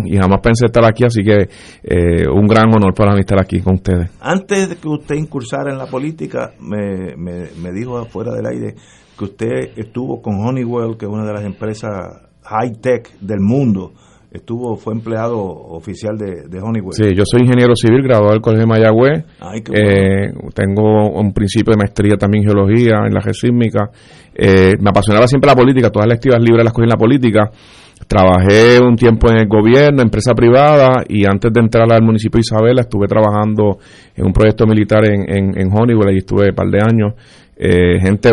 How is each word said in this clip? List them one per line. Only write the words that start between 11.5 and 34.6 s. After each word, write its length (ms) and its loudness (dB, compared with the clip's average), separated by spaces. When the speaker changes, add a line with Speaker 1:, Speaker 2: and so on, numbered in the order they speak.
Speaker 2:
high-tech 760 -6
del 200 -8
mundo. 540 -2
Estuvo, 460 -10
fue 180 -10
empleado 460 -6
oficial 800 -12
de, 300 -12
de 140 -14
Honeywell. 320 -6
Speaker 1:
Sí, 220 0
yo 100 2
soy 160 2
ingeniero 340 4
civil, 280 2
graduado 300 2
del 80 0
Colegio 240 0
de 40 2
Mayagüez. 540 2
Speaker 2:
Ay, 220 -14
qué 100 -16
bueno. 180 2
Speaker 1:
Eh, 640 -2
tengo 560 0
un 140 -2
principio 380 0
de 60 2
maestría 400 0
también 260 0
en 60 0
geología, 480 2
en 60 -2
la 80 -2
geosísmica. 680 -2
Eh, 440 2
me 120 0
apasionaba 360 2
siempre 220 2
la 60 4
política, 340 2
todas 180 0
las 100 2
electivas 260 2
libres 220 4
las 80 0
cogí 100 -2
en 60 2
la 80 0
política. 520 0
Trabajé 800 4
un 120 4
tiempo 360 2
en 60 2
el 100 2
gobierno, 560 4
empresa 320 0
privada, 720 4
y 180 0
antes 260 0
de 100 0
entrar 300 2
al 120 4
municipio 340 0
de 40 4
Isabela 400 0
estuve 260 -4
trabajando 720 0
en 140 -4
un 60 0
proyecto 340 2